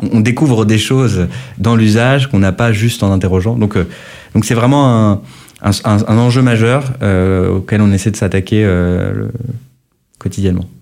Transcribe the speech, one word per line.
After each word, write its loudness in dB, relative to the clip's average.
on, -2
on 4
découvre 2
des 2
choses 0
dans 0
l'usage 2
qu'on 0
n'a 2
pas 0
juste -2
en 0
interrogeant. 0
Donc, 0
euh, 0
donc 0
c'est -2
vraiment 4
un, -2
un, 0
un, 2
un 2
enjeu 2
majeur, 0
euh, 0
auquel -2
on 4
essaie 0
de -8
s'attaquer, 0
euh, 0
le... -6
quotidiennement. -2